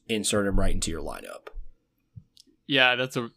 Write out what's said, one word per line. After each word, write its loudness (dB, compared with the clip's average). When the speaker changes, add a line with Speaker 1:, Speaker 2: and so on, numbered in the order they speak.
Speaker 1:
insert -2
him 2
right 4
into 0
your -8
lineup. -12
Speaker 2:
Yeah, 4
that's -2
a, -4